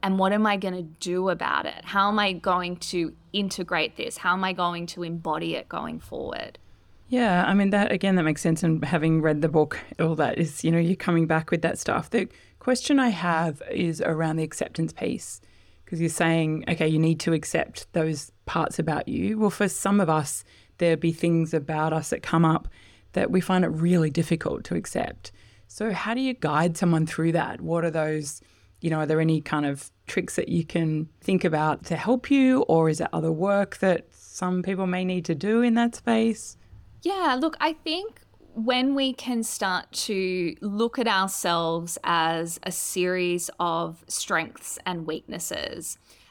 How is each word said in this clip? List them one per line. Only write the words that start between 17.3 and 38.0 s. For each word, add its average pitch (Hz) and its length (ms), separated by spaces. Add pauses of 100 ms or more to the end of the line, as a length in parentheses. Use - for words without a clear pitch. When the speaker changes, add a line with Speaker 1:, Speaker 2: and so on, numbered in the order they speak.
Speaker 2:
accept - 600
those 160 400 (120)
parts - 360
about 151 260
you. 202 320
Well, 214 120
for 202 180
some 196 320
of 160 100
us, 156 320 (360)
there'll 170 180
be 165 160
things 165 420
about 156 380
us 156 180
that - 120
come 165 220
up 160 240 (440)
that - 180
we 185 100
find 185 240
it 165 40
really 165 420
difficult - 540
to 175 100
accept. - 560 (380)
So 214 240
how 208 200
do 247 80
you 262 140
guide 160 420
someone 160 300
through 160 260
that? - 280
What 165 240
are 165 60
those, 156 520 (380)
you 165 100
know, 156 80
are 156 80
there 156 140
any 160 200
kind 151 240
of 139 260 (160)
tricks - 300
that - 120
you 170 160
can 160 440 (120)
think 190 240
about 156 400
to 165 120
help 254 360
you, 262 300
or 160 260
is 156 120
it - 120
other 160 200
work 196 460
that 185 340
some 180 520
people 190 240
may 180 160
need 180 220
to 170 100
do 214 260
in 240 120
that 233 200
space? 226 600 (460)
Speaker 1:
Yeah, 349 380
look, 320 200
I 320 120
think 349 480 (340)